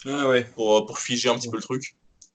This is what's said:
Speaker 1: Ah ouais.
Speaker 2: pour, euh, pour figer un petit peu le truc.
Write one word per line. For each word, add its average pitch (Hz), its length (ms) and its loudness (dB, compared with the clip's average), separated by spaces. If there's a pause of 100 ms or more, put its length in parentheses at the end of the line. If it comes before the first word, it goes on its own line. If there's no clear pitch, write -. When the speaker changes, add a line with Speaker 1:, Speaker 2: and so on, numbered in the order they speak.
Speaker 1:
Ah 139 220 -2
ouais. 123 160 4 (120)
Speaker 2:
pour, 107 220 4
euh, 107 80 2
pour - 140 -10
figer 123 300 -2
un - 60 4
petit 123 140 -8
peu 113 80 -4
le 104 60 -8
truc. 135 320 -8 (400)